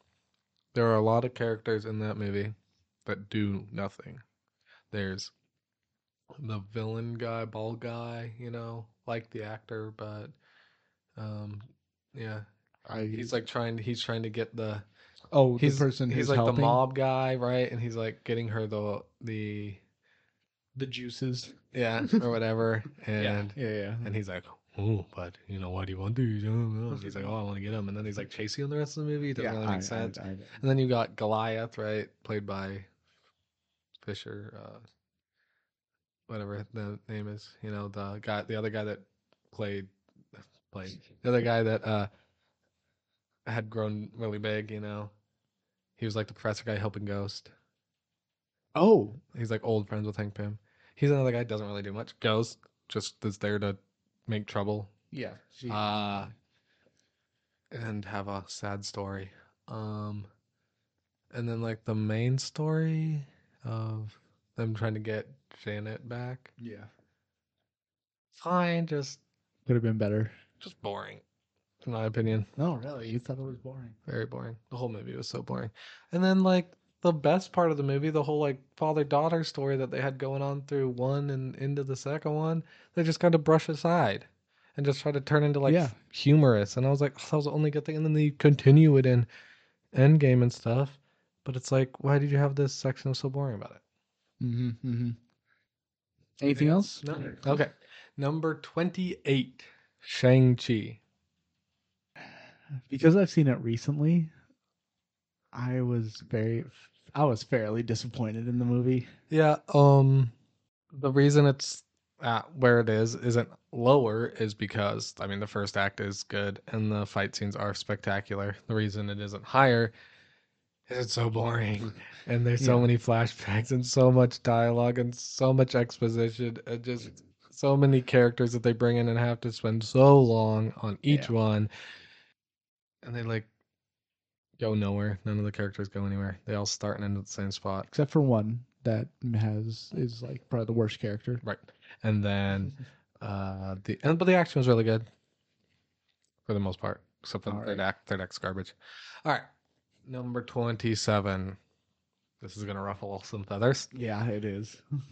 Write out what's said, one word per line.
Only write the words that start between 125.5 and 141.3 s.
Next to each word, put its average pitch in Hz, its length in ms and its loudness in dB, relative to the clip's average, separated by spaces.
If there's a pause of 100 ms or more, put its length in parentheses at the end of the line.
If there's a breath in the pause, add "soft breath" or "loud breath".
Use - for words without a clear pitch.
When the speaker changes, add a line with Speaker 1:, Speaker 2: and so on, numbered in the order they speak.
Speaker 1:
much 131 200 4
exposition 117 920 0
and 120 160 -8
just 120 280 -8 (400)
so 139 260 4
many 135 260 6
characters 120 500 6
that 120 100 -2
they 120 100 4
bring 120 260 2
in 117 100 2
and 117 100 0
have 120 240 0
to 117 100 -4
spend 110 320 -2
so 139 360 10
long 110 520 4 (100)
on 104 200 -6
each 143 280 2
Speaker 2:
Yeah. 113 60 2
Speaker 1:
one. 107 340 2 (1300 loud breath)
And 120 100 -10
they, 120 80 -6
like, 113 240 -4 (1120)
go 113 160 0
nowhere. 101 500 -2
None 104 140 -2
of 104 60 -2
the 104 80 -4
characters 101 360 -4
go 98 160 -6
anywhere. 98 420 -4
They 107 100 -4
all 101 100 -4
start - 300 -4
and 101 80 -8
end 101 120 -2
at 98 100 -8
the - 60 -18
same 98 200 -6
spot. 95 340 -6
Speaker 2:
Except - 240 -2
for 160 100 2
one 120 440 2 (180)
that 113 240 0 (280)
has, 110 600 -4
is, 117 280 -6
like, 127 260 -12
probably 117 180 -2
the 117 60 -4
worst 113 280 0
character. 117 440 -6